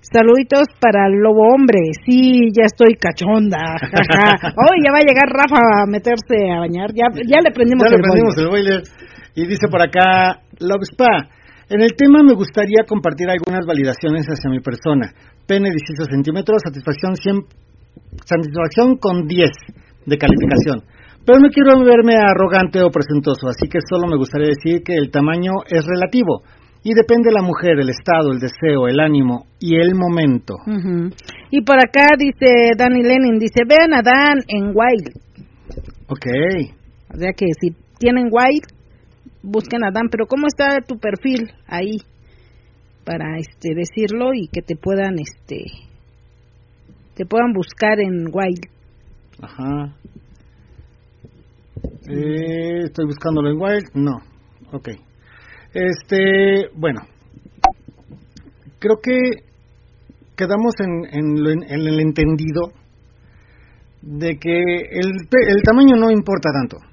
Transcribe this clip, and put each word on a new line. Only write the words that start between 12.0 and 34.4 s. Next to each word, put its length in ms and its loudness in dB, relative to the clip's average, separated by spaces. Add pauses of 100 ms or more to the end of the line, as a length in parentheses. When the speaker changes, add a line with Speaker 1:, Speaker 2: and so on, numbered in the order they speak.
Speaker 2:
me 120 8
gustaría 520 0
compartir 440 -4
algunas 340 -4
validaciones 600 -2
hacia 240 -6
mi 100 -4
persona. 500 -4 (360)
Pene 240 0
dieciocho 340 -6
centímetros, 580 -2
satisfacción 540 -6
cien, 200 -4 (920)
satisfacción 720 0
con 280 -2
diez 260 0 (540)
de 100 0
calificación. 680 0 (440)
Pero 120 8
no 120 8
quiero 340 4
verme 320 6
arrogante 680 2
o 80 4
presuntuoso, 580 -2
así 200 -4
que 100 -4 (100)
solo 200 -2
me 80 0
gustaría 320 -2
decir 340 -2
que 140 -6
el 140 -2
tamaño 420 -2 (160)
es 180 -2
relativo 560 -2 (400)
y 120 -4
depende 340 2
de 60 4
la 80 0
mujer, 360 0
el 120 -2
estado, 420 -2
el 80 -4
deseo, 480 -2
el 100 0
ánimo 480 0 (140)
y 160 -2
el 180 2
momento." 600 -2 (120)
Speaker 1:
Ujú. 440 -4 (400)
Y 120 -2
por 160 2
acá 300 2 (100)
dice 580 2
Danny 260 2
Lenin, 360 2
dice, 300 0
"Vean 260 4
a 80 2
Dan 360 2 (100)